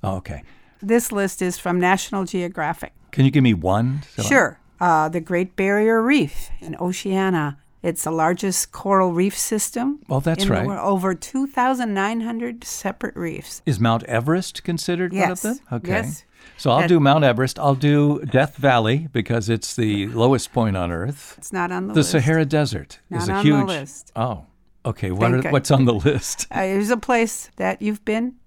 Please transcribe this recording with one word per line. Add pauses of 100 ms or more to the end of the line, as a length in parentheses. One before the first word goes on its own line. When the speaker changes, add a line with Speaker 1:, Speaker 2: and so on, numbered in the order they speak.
Speaker 1:
Oh,
okay. (380)
Speaker 2:
This
list
is
from
National
Geographic. (200)
Speaker 1:
Can
you
give
me
one? (160)
So
I
Speaker 2:
Sure. (220)
Uh,
the
Great
Barrier
Reef (100)
in
Oceania. (240)
It's
the
largest
coral
reef
system (100)
Speaker 1:
Oh,
that's
Speaker 2:
in
the
Speaker 1:
right.
Speaker 2:
world.
Over
two
thousand
nine
hundred
separate
reefs.
Speaker 1:
Is
Mount
Everest
considered
one
of
Speaker 2:
Yes.
Speaker 1:
them? (120)
Okay.
Speaker 2:
Yes. (320)
Speaker 1:
So
I'll
Speaker 2:
That
Speaker 1:
do
Mount
Everest.
I'll
do
Death
Valley
because
it's
the
lowest
point
on
Earth.
Speaker 2:
It's
not
on
the
Speaker 1:
The
Speaker 2:
list.
Speaker 1:
Sahara
Desert (100)
Speaker 2:
Not
Speaker 1:
is
a
Speaker 2:
on
the
Speaker 1:
huge
Speaker 2:
list.
Speaker 1:
Oh, (400)
okay.
What
Speaker 2:
Thank
Speaker 1:
are,
Speaker 2:
God.
Speaker 1:
what's
on
the
list?
Speaker 2:
Uh,
there's
a
place
that
you've
been. (100)